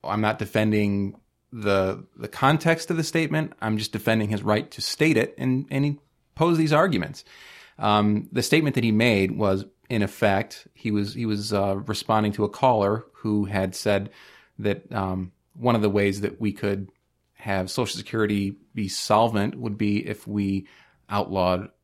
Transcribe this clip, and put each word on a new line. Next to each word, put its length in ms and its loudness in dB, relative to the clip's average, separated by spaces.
I'm 160 -2
not 180 0
defending 800 0
the, 520 0
the 120 -10
context 640 2
of 60 0
the 80 -2
statement. 560 -2
I'm 180 -2
just 140 -6
defending 360 0
his 140 -2
right 300 0
to 100 -14
state 340 0
it 220 0
and, 320 -2
and 140 0
he 140 -2
posed 260 2
these 120 2
arguments. 520 0
Um, 540 2
the 100 0
statement 320 2
that 100 0
he 80 4
made 440 4
was, 280 0
in 140 0
effect, 720 -2
he 160 -6
was, 240 -2
he 120 -6
was, 260 -2
uh, 240 2
responding 460 0
to 120 0
a 60 -2
caller 540 0
who 320 -2
had 280 -2
said 360 0
that, 340 -4
um, 400 -4
one 200 2
of 80 2
the 80 4
ways 300 2
that 200 -4
we 120 0
could 380 -4
have 360 -4
Social 260 -4
Security 600 -2
be 140 -4
solvent 680 2
would 200 -6
be 280 0
if 200 -10
we 400 -2
outlawed 600 0